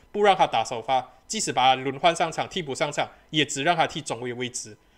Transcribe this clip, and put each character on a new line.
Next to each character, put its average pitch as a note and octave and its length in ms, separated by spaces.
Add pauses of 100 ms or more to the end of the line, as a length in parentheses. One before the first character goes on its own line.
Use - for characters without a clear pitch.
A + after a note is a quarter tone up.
(120)
不 G#3 120
让 G3 120
他 E3 100
打 A2+ 180
首 A#2 180
发， B2+ 320 (140)
即 A3 120
使 D#3 120
把 C3 240
他 C3 60
轮 C3+ 180
换 E3+ 140
上 E3 160
场、 C3+ 180
替 F#3+ 140
补 C3+ 140
上 D3 160
场， C#3 180 (200)
也 D3+ 160
只 C3+ 180
让 F3 100
他 D#3+ 140
踢 D3 140
中 B2 180
卫 B2 140
位 B2 160
置。 G#2+ 280 (200)